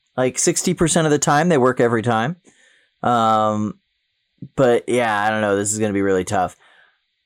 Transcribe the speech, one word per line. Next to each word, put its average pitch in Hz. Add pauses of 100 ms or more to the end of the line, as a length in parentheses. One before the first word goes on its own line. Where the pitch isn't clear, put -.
(160)
like, 127
sixty -
percent 165
of 147
the 147
time, 156
they 160
work 123
every 117
time. 117 (680)
Um, 110 (800)
but 123
yeah, 110
I 107
don't 107
know. 104
This 101
is 107
gonna 107
be 98
really 95
tough. 92 (680)